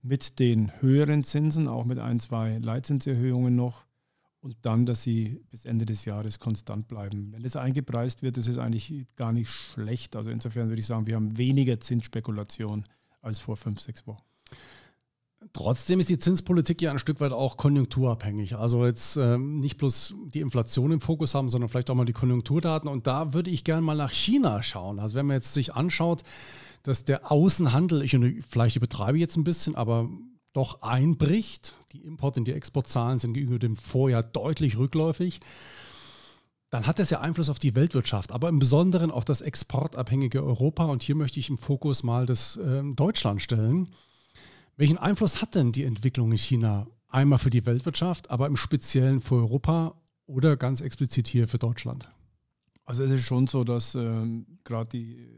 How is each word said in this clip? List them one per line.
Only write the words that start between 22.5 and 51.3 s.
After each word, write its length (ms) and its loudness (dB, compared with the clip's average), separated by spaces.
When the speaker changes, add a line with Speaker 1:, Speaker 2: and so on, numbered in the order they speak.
Speaker 2:
Und 180 -4
da 260 -2
würde 160 0
ich 160 -2
gerne 160 2
mal 160 0
nach 140 -2
China 520 2
schauen. 360 -6
Also 160 -4
wenn 100 0
man 100 2
jetzt 180 -2
sich 200 -2
anschaut, 500 0
dass 200 -2
der 260 -2
Außenhandel, 760 4
ich, 140 4
vielleicht 300 2
übertreibe 400 0
ich 40 2
jetzt 140 -2
ein 80 2
bisschen, 320 0
aber 340 0
doch 280 -2
einbricht. 960 0
Die 140 -20
Import- 320 -4
und 100 0
die 60 -2
Exportzahlen 640 -2
sind 140 -2
gegenüber 260 -2
dem 160 0
Vorjahr 480 2
deutlich 540 0
rückläufig. 640 0
Dann 180 -2
hat 120 0
das 100 2
ja 100 0
Einfluss 300 0
auf 100 -2
die 160 2
Weltwirtschaft, 560 2
aber 160 -2
im 120 4
Besonderen 520 4
auf 140 -2
das 160 0
exportabhängige 1000 -2
Europa. 440 2
Und 180 -2
hier 120 0
möchte 260 -2
ich 80 -6
im 80 -2
Fokus 440 -2
mal 240 0
das, 380 -2
ähm, 320 -2
Deutschland 460 2
stellen. 480 2
Welchen 220 4
Einfluss 420 0
hat 140 -6
denn 180 4
die 120 -2
Entwicklung 480 0
in 80 4
China 480 2
einmal 300 6
für 140 4
die 120 4
Weltwirtschaft, 680 -2
aber 160 0
im 100 0
Speziellen 640 2
für 140 0
Europa 580 2
oder 320 4
ganz 240 -2
explizit 460 -2
hier 200 2